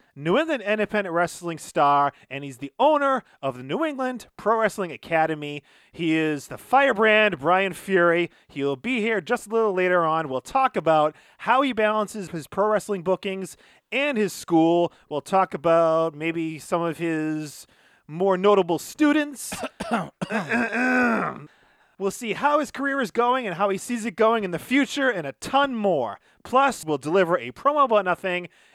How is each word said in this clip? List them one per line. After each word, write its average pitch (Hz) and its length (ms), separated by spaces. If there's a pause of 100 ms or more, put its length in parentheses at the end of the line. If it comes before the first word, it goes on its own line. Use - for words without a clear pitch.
(140)
New 165 240
England 311 240
Independent 208 500
Wrestling 170 460
star, 143 540 (180)
and 139 140
he's 135 140
the 143 200
owner 277 460 (180)
of 135 140
the 127 80
New 175 200
England 254 520
Pro 226 220
Wrestling 196 340
Academy. 151 720 (300)
He 160 240
is 156 300
the 127 100
firebrand, 214 840
Brian 180 340
Fury. 175 560 (180)
He'll 139 280
be 233 240
here 214 200
just 208 280
a - 20
little 220 240
later 180 300
on. 160 240
We'll 131 120
talk 262 360
about 156 400 (220)
how 247 240
he 269 100
balances 214 580
his 160 160
pro 202 220
wrestling 202 340
bookings 190 540 (340)
and 277 260
his 208 160
school. 170 600 (160)
We'll 147 120
talk 190 320
about 165 600
maybe 160 460
some 175 200
of 165 180
his 156 680 (400)
more 180 320
notable 185 400
students. 294 760 (380)
<coughs> 226 1600 (500)
We'll 196 120
see 214 220
how 294 260
his 294 140
career 277 280
is 214 120
going 240 340
and 180 80
how 196 140
he 196 100
sees 233 260
it 214 120
going 220 260
in 185 80
the 170 80
future 269 500
and 190 160
a 139 100
ton 269 420
more. 151 420 (240)
Plus, 269 420
we'll 151 140
deliver 165 400
a 117 140
promo 285 320
about 220 200
nothing 180 440 (260)